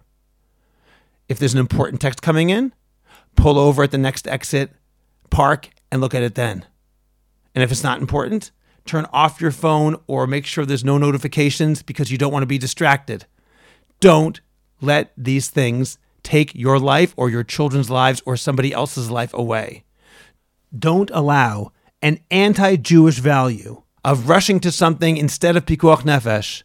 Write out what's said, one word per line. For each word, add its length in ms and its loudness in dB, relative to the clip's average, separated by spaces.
If 100 -6
there's 140 0
an 80 0
important 400 -4
text 220 -4
coming 260 0
in, 240 -2
pull 220 4
over 240 4
at 80 2
the 80 -2
next 280 -4
exit, 460 -4
park, 400 0
and 80 -2
look 140 -2
at 80 -2
it 140 -4
then. 280 -4
And 80 0
if 80 0
it's 120 -4
not 180 -4
important, 500 -4
turn 260 -4
off 280 0
your 100 -2
phone 460 0
or 200 -2
make 200 -6
sure 180 -6
there's 220 -4
no 100 2
notifications 840 0
because 280 -6
you 60 -2
don't 160 -2
want 120 -2
to 20 -2
be 100 -2
distracted. 720 -2
Don't 400 4
let 380 -2
these 300 -2
things 500 -2
take 320 0
your 240 0
life 360 2
or 140 -2
your 160 -2
children's 460 -2
lives 340 0
or 140 -4
somebody 340 -2
else's 380 -6
life 240 -6
away. 500 -6
Don't 360 0
allow 600 0
an 200 0
anti-Jewish 880 4
value 640 -2
of 280 0
rushing 300 2
to 120 -2
something 460 0
instead 380 0
of 100 0
pikuach 380 4
nefesh 600 -2